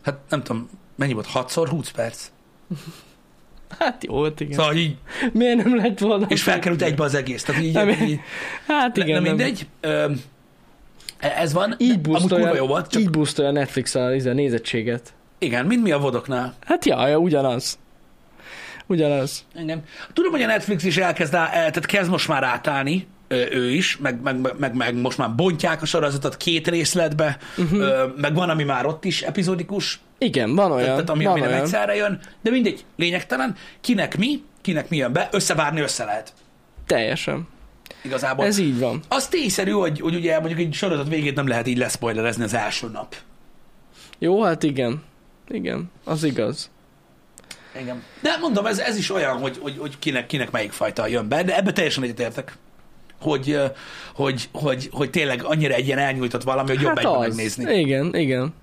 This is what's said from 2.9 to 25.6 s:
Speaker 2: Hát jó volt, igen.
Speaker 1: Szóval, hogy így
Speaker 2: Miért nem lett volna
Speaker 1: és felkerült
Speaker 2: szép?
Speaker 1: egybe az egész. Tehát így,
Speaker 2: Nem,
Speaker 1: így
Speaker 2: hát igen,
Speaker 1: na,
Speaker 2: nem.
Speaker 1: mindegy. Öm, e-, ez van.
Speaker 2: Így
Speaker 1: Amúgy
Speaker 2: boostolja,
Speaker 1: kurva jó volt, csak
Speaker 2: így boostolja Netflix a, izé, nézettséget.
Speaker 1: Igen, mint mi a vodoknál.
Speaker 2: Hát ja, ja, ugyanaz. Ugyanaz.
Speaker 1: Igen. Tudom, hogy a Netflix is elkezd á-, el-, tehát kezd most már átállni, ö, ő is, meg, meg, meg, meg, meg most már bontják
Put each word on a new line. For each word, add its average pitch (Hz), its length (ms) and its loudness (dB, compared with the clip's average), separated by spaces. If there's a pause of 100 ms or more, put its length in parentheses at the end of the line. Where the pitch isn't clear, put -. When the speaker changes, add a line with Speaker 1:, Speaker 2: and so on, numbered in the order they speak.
Speaker 2:
Hát - 260 -2
jó - 100 -6
volt, 151 260 -2
igen. 143 120 -6
Speaker 1:
Szóval, 156 200 2
hogy 165 80 2
így 156 160 0 (360)
Speaker 2:
Miért 240 320 4
nem 247 120 4
lett 202 220 2
volna 202 300 2
Speaker 1:
és 160 140 2
felkerült 175 380 2
Speaker 2:
szép? 170 80 2
Speaker 1:
egybe 151 160 2
az 139 100 0
egész. 127 280 -2
Tehát 151 200 0
így, 160 100 0
Speaker 2:
Nem, 202 160 4
Speaker 1:
így 151 320 2 (460)
Speaker 2:
hát 262 300 2
igen, 175 120 2
Speaker 1:
na, 156 60 2
Speaker 2:
nem. 180 80 2
Speaker 1:
mindegy. 247 440 0 (140)
Öm, 151 400 0 (960)
e-, - 220 -2
ez 160 120 2
van. 208 260 2
Speaker 2:
Így 247 120 6
Speaker 1:
Amúgy 202 100 4
Speaker 2:
boostolja, 170 440 4
Speaker 1:
kurva 170 140 4
jó 135 80 2
volt, 147 240 0
csak 220 120 2
Speaker 2:
így 180 80 4
boostolja 151 400 2
Netflix 139 440 -2
a, 127 200 2
izé, 127 180 0
nézettséget. 120 800 -2 (260)
Speaker 1:
Igen, 127 280 0
mint 240 160 4
mi 202 80 4
a 143 80 4
vodoknál. 127 560 -2 (120)
Speaker 2:
Hát 349 180 0
ja, 131 240 4
ja, 151 100 4
ugyanaz. 139 600 2 (1080)
Ugyanaz. 147 580 0 (180)
Speaker 1:
Igen. 160 200 -6 (300)
Tudom, 349 180 2
hogy 294 120 0
a 226 40 2
Netflix 202 380 0
is 175 120 2
elkezd 170 380 2
á-, 175 60 4 (120)
el-, 165 180 2
tehát 156 160 -4
kezd 185 240 2
most 165 180 0
már 139 140 2
átállni, 139 640 0 (220)
ö, 135 60 -2 (160)
ő 123 200 0
is, 175 280 0
meg, 127 240 -4
meg, 131 180 -2
meg, 131 180 -2
meg, 131 160 -2
meg 120 260 0
most 123 180 -2
már 117 160 -2
bontják 160 480 0